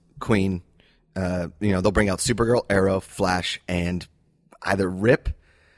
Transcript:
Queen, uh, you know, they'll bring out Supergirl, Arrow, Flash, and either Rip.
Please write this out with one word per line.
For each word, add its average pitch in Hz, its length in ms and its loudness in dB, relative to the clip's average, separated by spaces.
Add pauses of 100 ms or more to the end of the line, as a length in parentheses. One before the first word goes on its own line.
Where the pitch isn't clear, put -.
(200)
Queen, 95 420 0 (540)
uh, 90 320 -4 (140)
you 104 100 2
know, 92 100 2
they'll 101 120 2
bring 104 160 2
out 92 100 -2
Supergirl, 117 500 2
Arrow, 95 300 2
Flash, 90 680 -2
and 87 380 -2 (560)
either 95 280 0
Rip. 104 400 0 (480)